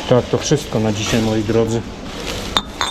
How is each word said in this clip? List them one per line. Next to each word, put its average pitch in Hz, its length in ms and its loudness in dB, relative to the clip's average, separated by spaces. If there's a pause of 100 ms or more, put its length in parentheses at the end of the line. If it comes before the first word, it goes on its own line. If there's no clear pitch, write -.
Tak, 123 160 4
to - 120 0
wszystko - 420 0
na 110 140 2
dzisiaj, 107 280 2
moi 110 220 2
drodzy. 110 380 2 (1080)